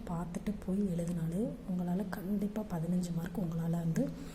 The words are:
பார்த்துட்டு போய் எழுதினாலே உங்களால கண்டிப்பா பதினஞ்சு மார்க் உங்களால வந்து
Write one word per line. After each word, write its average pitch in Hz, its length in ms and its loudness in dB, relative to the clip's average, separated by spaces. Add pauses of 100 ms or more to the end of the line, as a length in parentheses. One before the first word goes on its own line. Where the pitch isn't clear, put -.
பார்த்துட்டு 175 460 -2 (120)
போய் 190 140 2
எழுதினாலே 170 680 2 (200)
உங்களால 180 400 2
கண்டிப்பா 202 520 0
பதினஞ்சு 175 540 0
மார்க் 165 240 -2
உங்களால 165 300 0
வந்து 170 400 2 (260)